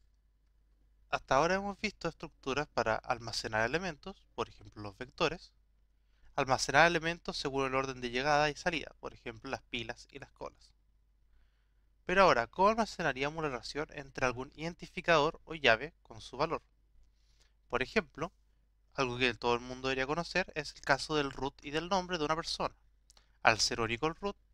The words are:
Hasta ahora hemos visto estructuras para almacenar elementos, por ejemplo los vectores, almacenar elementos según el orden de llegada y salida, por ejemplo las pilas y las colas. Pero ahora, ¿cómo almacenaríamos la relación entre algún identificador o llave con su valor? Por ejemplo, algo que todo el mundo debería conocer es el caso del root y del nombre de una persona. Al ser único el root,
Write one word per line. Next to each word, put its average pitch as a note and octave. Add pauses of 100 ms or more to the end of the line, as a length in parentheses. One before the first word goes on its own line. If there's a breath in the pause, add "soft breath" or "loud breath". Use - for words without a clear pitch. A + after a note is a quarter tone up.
(1080)
Hasta C#3
ahora E3
hemos G3
visto -
estructuras D3
para A2+
almacenar A2+
elementos, E3
por A2+
ejemplo G#2+
los G2+
vectores, C#3+ (840)
almacenar C#3
elementos E3+
según C3+
el C3
orden C3+
de B2
llegada D3
y C#3+
salida, -
por B2+
ejemplo A#2
las B2+
pilas A#2+
y C#3
las C3
colas. - (1300)
Pero F#3+
ahora, B2
¿cómo G3
almacenaríamos D#3+
la D3
relación C3
entre C#3
algún B2+
identificador E3
o D#3
llave C3+
con A2
su -
valor? D3 (1040)
Por A#2+
ejemplo, E3+ (640)
algo B2
que B2
todo A#2+
el A#2+
mundo B2+
debería C3
conocer E3+
es D3
el -
caso C#3+
del C#3+
root C3 (100)
y C#3+
del D#3+
nombre F3+
de D3+
una D3+
persona. D#3+ (680 soft breath)
Al A2+
ser A#2
único A2+
el E3
root, G3+ (180)